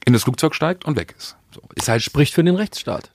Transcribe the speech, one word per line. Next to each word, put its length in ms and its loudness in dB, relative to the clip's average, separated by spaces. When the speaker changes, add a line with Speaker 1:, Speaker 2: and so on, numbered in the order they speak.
Speaker 1:
in 80 4
das 120 4
Flugzeug 300 0
steigt 300 -4
und 140 -2
weg 180 -8
ist. 200 -18
So, 60 -20
ist 120 -6
halt 160 2
Speaker 2:
Spricht 300 2
für 100 2
den 120 4
Rechtsstaat, 600 -6